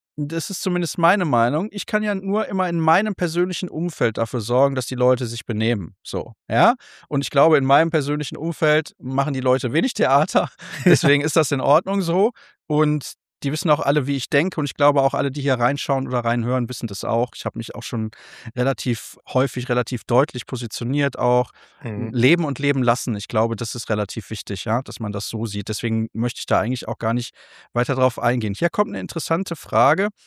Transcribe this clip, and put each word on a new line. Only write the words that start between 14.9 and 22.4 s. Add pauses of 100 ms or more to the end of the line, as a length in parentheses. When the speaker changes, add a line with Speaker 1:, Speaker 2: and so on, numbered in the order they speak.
Speaker 1:
auch
alle,
die
hier
reinschauen
oder
reinhören,
wissen
das
auch.
Ich
hab
mich
auch
schon (440)
relativ (100)
häufig,
relativ
deutlich
positioniert,
auch (300)
Speaker 2:
Mhm.
Speaker 1:
leben